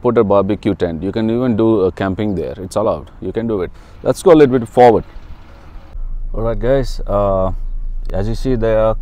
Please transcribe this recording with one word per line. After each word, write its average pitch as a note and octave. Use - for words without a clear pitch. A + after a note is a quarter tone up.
put A#2+
a A#2
barbecue G2
tent. E2+
You F#2+
can A2
even A#2+
do, A2
uh, F#2
camping G2
there. C#2+
It's -
allowed. F#2
You F#2
can A2+
do G#2
it. D#2+
Let's -
go F#3+
a -
little C3+
bit A#2
forward. A#2
All G#2+
right, A2+
guys, B2+
uh, G2
as G2+
you A2+
see, C3
there A2+
are A2